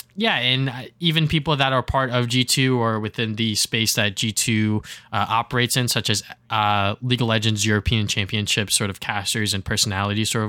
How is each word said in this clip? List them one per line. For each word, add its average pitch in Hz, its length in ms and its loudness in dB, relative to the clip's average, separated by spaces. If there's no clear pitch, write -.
yeah, 208 180 0
and, 131 320 2
uh, 127 140 -6
even 160 300 2
people 156 260 0
that 135 160 2
are 131 100 2
part 131 280 0
of 123 180 2
G 127 160 2
two 131 380 2
or 113 180 0
within 110 360 -4
the 110 200 0
space 113 380 0
that 104 240 0
G 110 160 -2
two, 107 500 2
uh, 104 160 0
operates 120 480 0
in, 123 100 2
such - 220 -2
as, 104 120 0
uh, 104 520 2
League 123 200 0
of 120 80 0
Legends 107 360 0
European 107 420 2
Championship 104 640 -2
sort 107 200 0
of 95 100 -8
casters 104 540 -2
and 98 100 -4
personalities 104 640 -2
sort 113 200 -2